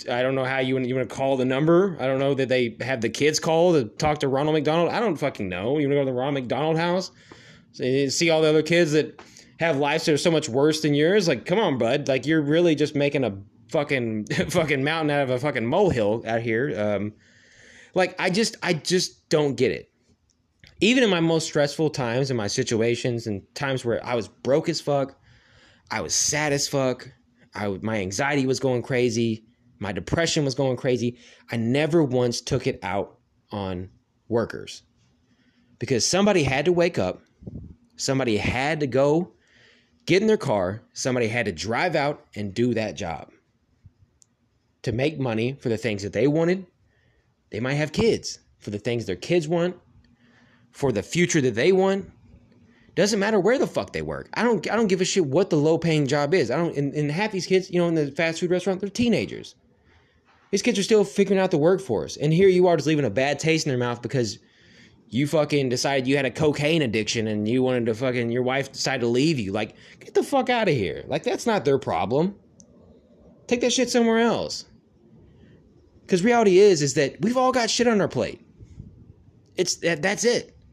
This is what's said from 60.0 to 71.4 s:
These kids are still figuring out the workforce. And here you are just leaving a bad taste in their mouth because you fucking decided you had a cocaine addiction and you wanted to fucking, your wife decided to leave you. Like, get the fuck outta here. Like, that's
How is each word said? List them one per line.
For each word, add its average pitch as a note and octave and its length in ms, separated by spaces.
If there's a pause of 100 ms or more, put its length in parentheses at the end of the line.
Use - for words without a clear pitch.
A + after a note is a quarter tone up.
These G3 120
kids A3+ 160
are F#3+ 60
still G#3+ 180
figuring G3 380
out F#3+ 100
the F3 80
workforce. D3 580
And D3+ 160
here F#3+ 160
you F3+ 200
are E3+ 80
just C3+ 100
leaving D3+ 180
a A2+ 60
bad C#3 300
taste D#3+ 260
in D3+ 40
their B2+ 80
mouth A#2+ 220
because A#2 380 (720)
you C3 180
fucking D3 420
decided C3 380
you C#3 100
had C3+ 100
a B2 40
cocaine D3+ 520
addiction A2 440
and G#2+ 220
you B2+ 140
wanted B2+ 240
to A#2 80
fucking, A#2+ 360
your B2 120
wife C3 280
decided C3+ 300
to A#2+ 80
leave C3+ 320
you. G2 100
Like, G#2+ 240 (240)
get - 160
the G4 80
fuck B3+ 260
outta A3+ 220
here. F2 380
Like, D3+ 160
that's - 220